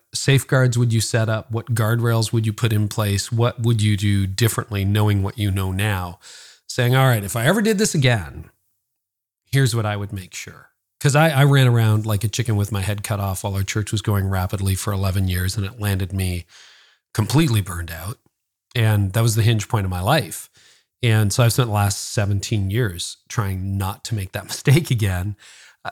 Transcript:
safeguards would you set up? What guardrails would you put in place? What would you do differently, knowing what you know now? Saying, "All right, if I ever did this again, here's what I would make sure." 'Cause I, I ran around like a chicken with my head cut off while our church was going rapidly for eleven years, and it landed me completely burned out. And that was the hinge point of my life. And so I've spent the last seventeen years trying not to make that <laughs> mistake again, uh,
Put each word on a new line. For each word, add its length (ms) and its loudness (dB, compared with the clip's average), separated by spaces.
safeguards 640 2
would 120 4
you 80 4
set 300 0
up? 220 -4
What 240 -4
guardrails 580 0
would 140 0
you 60 -2
put 200 -2
in 140 0
place? 440 -2
What 280 0
would 240 2
you 140 2
do 280 0
differently, 580 -2
knowing 380 2
what 160 -4
you 140 0
know 200 -2
now? 460 -4
Saying, 280 0
"All 100 4
right, 180 2
if 120 -6
I 100 -2
ever 160 2
did 160 2
this 160 0
again, 560 0
here's 220 2
what 100 -2
I 120 -2
would 160 -8
make 200 -12
sure." 360 -16
'Cause 140 2
I, 140 6
I 140 4
ran 240 6
around 380 4
like 180 0
a 60 0
chicken 260 -2
with 160 0
my 100 -4
head 220 -4
cut 160 -4
off 240 -4
while 120 -4
our 80 0
church 280 -4
was 100 -2
going 260 0
rapidly 480 -2
for 180 -4
eleven 340 0
years, 300 -2
and 80 -2
it 160 -12
landed 320 -2
me 320 -2
completely 480 2
burned 300 -8
out. 260 -12
And 400 2
that 80 2
was 140 2
the 80 2
hinge 240 2
point 180 -2
of 60 -2
my 100 -4
life. 480 -2
And 300 4
so 100 2
I've 100 4
spent 140 -2
the 60 -4
last 400 0
seventeen 580 -2
years 460 -4
trying 480 -4
not 280 -6
to 100 -6
make 160 -6
that 140 -8
<laughs> 60 -14
mistake 380 2
again, 460 -2
uh, 80 -12